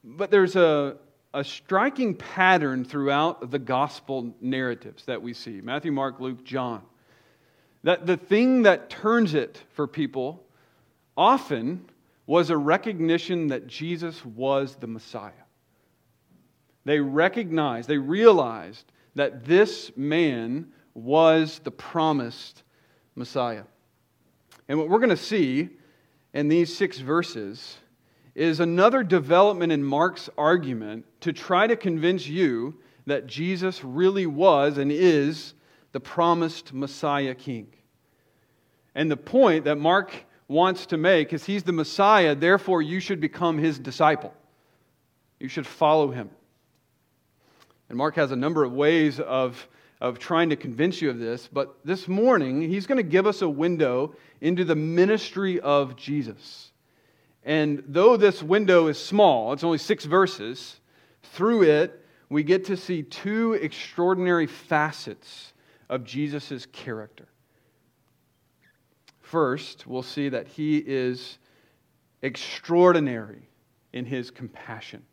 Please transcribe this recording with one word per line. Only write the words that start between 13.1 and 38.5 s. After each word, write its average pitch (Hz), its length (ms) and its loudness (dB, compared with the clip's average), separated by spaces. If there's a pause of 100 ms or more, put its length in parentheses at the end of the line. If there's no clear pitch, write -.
that 123 180 -6
Jesus 165 580 -10
was 135 520 -4
the 117 100 -14
Messiah. 110 440 -14 (1500)
They 147 160 2
recognized, 147 880 -2
they 147 80 0
realized 135 960 4 (240)
that 139 280 -2
this 185 540 2
man 143 680 -2 (260)
was 156 680 4
the 139 80 -10
promised 147 920 -6 (540)
Messiah. 120 480 -6 (1040)
And 143 100 -2
what 156 120 -2
we're 214 100 4
gonna 226 180 4
see 156 520 -2 (680)
in 147 120 -2
these 170 300 2
six 185 220 -4
verses 131 800 -6 (580)
is 156 240 0
another 190 440 4
development 175 680 4
in 143 120 0
Mark's 151 540 -2
argument 131 680 -2 (160)
to 170 120 -4
try 190 320 0
to 226 100 2
convince 170 520 -2
you 147 480 -2 (320)
that 139 180 -4
Jesus 175 580 -6
really 180 440 0
was 147 500 4
and 139 140 0
is 156 640 2 (360)
the 139 80 -8
promised 170 720 0
Messiah 139 640 -4
king. 120 320 -10 (1300)